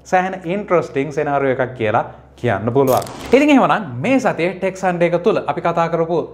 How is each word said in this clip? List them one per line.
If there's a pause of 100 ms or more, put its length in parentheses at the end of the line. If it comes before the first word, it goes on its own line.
සෑහෙන
ඉන්ට්‍රස්ටිං
සෙනාරියෝ
එකක්
කියලා (300)
කියන්න
පුළුවන්. (280)
ඉතින්
එහෙමනම්
මේ
සතියේ
ටෙක්
සන්ඩේ
එක
තුල
අපි
කතා
කරපු (160)